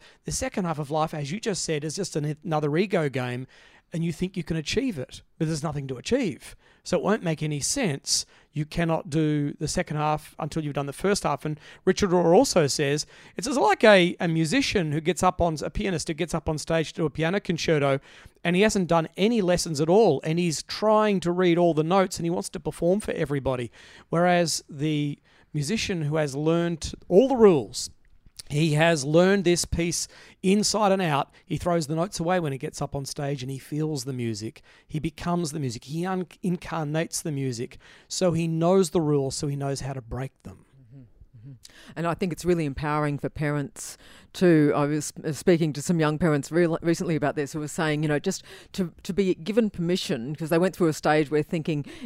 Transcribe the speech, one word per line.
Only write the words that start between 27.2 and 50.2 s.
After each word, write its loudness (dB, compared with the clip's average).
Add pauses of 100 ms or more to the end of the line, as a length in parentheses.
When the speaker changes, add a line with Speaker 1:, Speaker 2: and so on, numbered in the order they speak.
Speaker 1:
the 0
rules, 6 (580)
he 2
has 4
learned 4
this 2
piece -2 (340)
inside 2
and 0
out. 0 (140)
He -4
throws 0
the -4
notes -4
away 0
when -2
he -8
gets -10
up -6
on -6
stage, -6
and -8
he -8
feels -6
the -6
music. -6 (240)
He -6
becomes -4
the -8
music. -6
He -6
un-, -4 (160)
incarnates -4
the -4
music. -6 (280)
So 0
he 0
knows 2
the 0
rules, 0
so -4
he -4
knows -4
how -8
to -10
break -8 (140)
them. -20 (160)
Speaker 2:
Mm-hmm. -20 (500)
Mm-hmm. -18 (440)
And -4
I -2
think -2
it's -10
really 2
empowering -2
for -6
parents -6 (340)
too. 6
I 2
was, -2 (100)
uh, -2
speaking -2
to -10
some 0
young 0
parents 0
re-, 2 (160)
recently 0
about 0
this -4
who -8
were -6
saying, -2
you 0
know, 0
just -4 (320)
to, -4 (100)
to -8
be 2
given 0
permission, -4